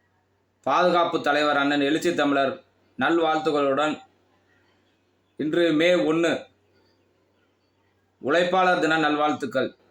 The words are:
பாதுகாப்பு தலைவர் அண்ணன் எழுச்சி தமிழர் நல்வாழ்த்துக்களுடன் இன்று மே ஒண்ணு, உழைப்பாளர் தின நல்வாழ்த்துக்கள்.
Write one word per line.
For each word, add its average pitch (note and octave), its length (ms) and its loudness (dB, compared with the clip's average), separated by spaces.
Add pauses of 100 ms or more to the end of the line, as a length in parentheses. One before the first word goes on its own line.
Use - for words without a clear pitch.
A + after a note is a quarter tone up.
(640)
பாதுகாப்பு E3 560 2
தலைவர் D3 420 0
அண்ணன் C#3+ 260 0
எழுச்சி D#3+ 260 0
தமிழர் C#3 400 0 (440)
நல்வாழ்த்துக்களுடன் D3+ 960 0 (1400)
இன்று D#3 240 0 (100)
மே D#3+ 140 2 (200)
ஒண்ணு, D#3+ 240 0 (1900)
உழைப்பாளர் F3+ 640 0
தின D#3+ 160 0
நல்வாழ்த்துக்கள். D3 680 -2 (220)